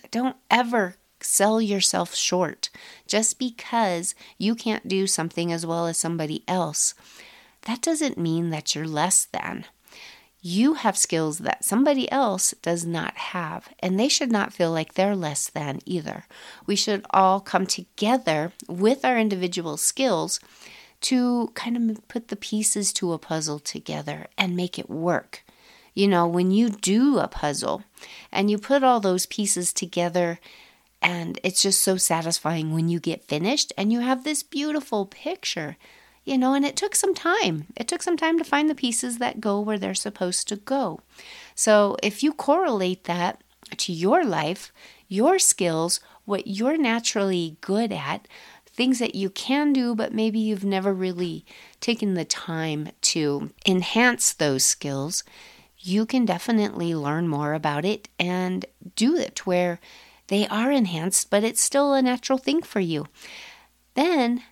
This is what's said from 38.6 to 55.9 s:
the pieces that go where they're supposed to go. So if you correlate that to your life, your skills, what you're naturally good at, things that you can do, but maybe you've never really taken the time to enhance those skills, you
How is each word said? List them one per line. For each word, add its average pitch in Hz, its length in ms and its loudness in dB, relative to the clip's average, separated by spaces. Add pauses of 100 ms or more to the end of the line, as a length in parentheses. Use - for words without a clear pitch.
the 294 60 0
pieces 240 420 -4
that 240 240 -4
go 208 180 0
where 208 200 -2
they're 190 160 -4
supposed 185 540 -4
to 214 60 -4
go. 214 460 -4 (540)
So 208 480 6
if 208 180 -2
you 294 100 2
correlate 247 760 0
that 175 360 -2 (360)
to - 140 -4
your 196 320 4
life, 165 480 -2 (360)
your 285 320 4
skills, 170 600 2 (260)
what 202 200 -4
you're 233 320 0
naturally 202 840 0
good 208 300 0
at, 160 360 -6 (400)
things 247 320 0
that - 160 -2
you 190 140 -2
can 285 440 0
do, 240 220 2
but - 180 -2
maybe 220 260 0
you've 214 240 0
never 196 300 2
really 180 500 -2 (360)
taken 226 340 0
the 165 120 -2
time 160 640 -4 (120)
to 147 480 0 (160)
enhance 226 640 2
those 143 320 2
skills, 139 600 -2 (540)
you 196 280 0